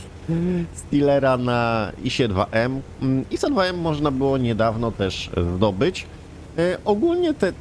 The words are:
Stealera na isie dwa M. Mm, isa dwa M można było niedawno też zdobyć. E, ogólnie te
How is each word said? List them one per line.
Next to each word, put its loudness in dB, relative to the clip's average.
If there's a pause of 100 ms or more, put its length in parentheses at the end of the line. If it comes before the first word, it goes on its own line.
(760)
Stealera 2
na 0 (120)
isie 0
dwa 2
M. 0 (220)
Mm, 0
isa 0
dwa 2
M -2
można 0
było 2
niedawno 0
też -4 (260)
zdobyć. 2 (520)
E, 0
ogólnie 2
te 0